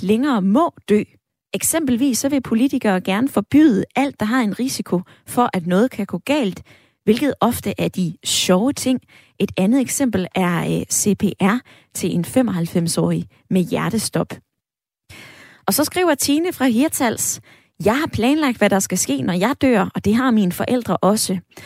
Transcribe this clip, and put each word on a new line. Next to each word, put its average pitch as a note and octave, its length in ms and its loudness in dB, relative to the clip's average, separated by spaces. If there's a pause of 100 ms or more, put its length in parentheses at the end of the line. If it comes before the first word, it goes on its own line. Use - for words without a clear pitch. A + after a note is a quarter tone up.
længere A3+ 360 2
må A#3 320 2 (140)
dø. G#3 140 4 (520)
Eksempelvis C4 640 0
så C#4 100 -2
vil C#4 140 0
politikere A3+ 580 0
gerne G#3 280 0
forbyde A#3 560 4 (120)
alt, C4 240 -2
der G#3+ 60 0
har B3+ 140 0
en G3+ 180 0
risiko G3+ 420 -2 (260)
for, - 300 0
at E3+ 100 -4
noget F#3+ 240 2
kan G3 160 -6
gå F3 120 -8
galt, B3+ 440 -2 (420)
hvilket A#3+ 360 2
ofte A3 380 0
er E3 100 0
de F3 360 -4
sjove G3+ 480 2
ting. - 280 -2 (380)
Et G3+ 180 -2
andet A3 240 2
eksempel A3+ 540 -2
er, F3 260 0
øh, E3 300 -2
C - 280 0
P G#3 60 0 (180)
R G3+ 180 2 (340)
til - 200 -4
en F3 100 0
femoghalvfems-årig F3 1000 0 (260)
med F#3+ 100 2
hjertestop. F3 720 -4 (1300)
Og G3+ 80 0
så D4+ 100 2
skriver F4 300 2
Tine D#4 380 0
fra - 140 -2
Hirtals, B3+ 720 0 (440)
jeg A3 140 2
har D#4+ 140 -2
planlagt, C4+ 460 0
hvad G3+ 120 2
der G3 80 2
skal F#3 200 -2
ske, C4 240 -4
når F#3 100 -2
jeg G3+ 300 0
dør, G#3+ 320 2
og - 100 -6
det G3+ 100 2
har B3+ 160 2
mine G3+ 220 2
forældre A3+ 440 -2
også. F#3+ 420 0 (280)